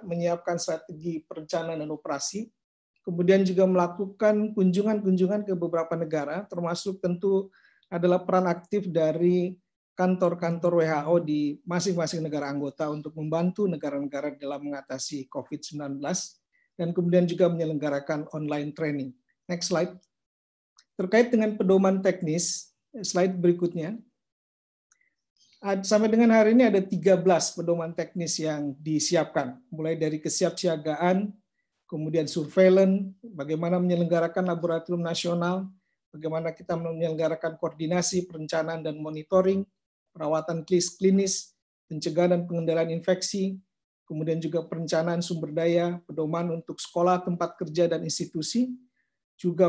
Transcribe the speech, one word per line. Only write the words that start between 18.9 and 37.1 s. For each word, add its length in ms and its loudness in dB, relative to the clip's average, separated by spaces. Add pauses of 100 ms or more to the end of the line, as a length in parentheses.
Next 240 -4
slide. 240 0 (1040)
Terkait 320 4
dengan 260 2
pedoman 460 4
teknis, 720 -2 (320)
slide 320 0
berikutnya. 640 0 (1600)
Ad-, 240 -2
sampai 260 4
dengan 220 6
hari 240 8
ini 100 8
ada 160 4
tiga 320 4
belas 400 4
pedoman 400 -2
teknis 460 -4
yang 400 -4
disiapkan, 800 0 (100)
mulai 240 -4
dari 240 -2
kesiapsiagaan, 1120 0 (560)
kemudian 400 -2
surveillance, 960 4
bagaimana 560 -2
menyelenggarakan 720 2
laboratorium 560 -2
nasional, 640 -2 (420)
bagaimana 400 -6
kita 240 -6
menyelenggarakan 840 -2